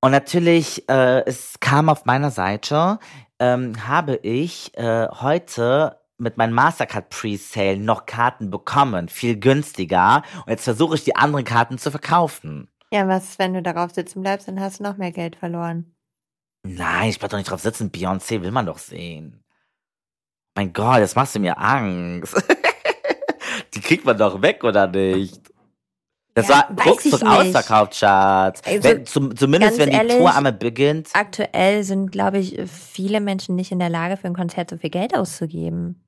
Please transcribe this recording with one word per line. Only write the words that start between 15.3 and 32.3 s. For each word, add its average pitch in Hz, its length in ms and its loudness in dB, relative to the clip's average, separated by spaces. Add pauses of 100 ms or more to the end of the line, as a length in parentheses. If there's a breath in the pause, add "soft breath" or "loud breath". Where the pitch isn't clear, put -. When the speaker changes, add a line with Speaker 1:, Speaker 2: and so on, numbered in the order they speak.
Speaker 2:
verloren. 170 560 -8 (680)
Speaker 1:
Nein, 92 480 -4
ich - 80 -6
bleib - 140 -8
doch 107 60 -6
nicht 98 120 -8
drauf 92 100 -8
sitzen. 113 300 -4
Beyoncé 92 500 -4
will 90 100 -6
man 120 160 -2
doch 78 120 -10
sehen. 82 640 -16 (1120)
Mein 98 160 -4
Gott, 120 260 4
jetzt 101 160 4
machst 131 220 0
du - 40 -2
mir 90 180 0
Angst. 90 760 -4
<laughs> - 1400 -4
Die 107 60 -10
kriegt - 240 0
man 117 140 2
doch 98 240 2
weg, 165 220 0
oder 101 240 4
nicht? 95 520 -2 (960)
Das 196 140 2
Speaker 2:
Ja, 277 200 8
Speaker 1:
war 202 80 -10
Speaker 2:
weiß 247 100 2
Speaker 1:
ruckzuck - 280 4
Speaker 2:
ich - 80 2
nicht. 220 100 2
Speaker 1:
ausverkauft, 127 640 4
Schatz. 95 720 4
Speaker 2:
Also, 202 220 0
Speaker 1:
Wenn, 147 180 4
zum-, 139 300 -2
zumindest, 165 420 4
Speaker 2:
ganz - 40 4
Speaker 1:
wenn 139 80 4
die 135 60 2
Speaker 2:
ehrlich, 233 200 4
Speaker 1:
Tour 247 180 6
einmal 139 180 2
beginnt. 131 600 0
Speaker 2:
aktuell 196 720 0
sind, 196 260 -2
glaub 196 240 -2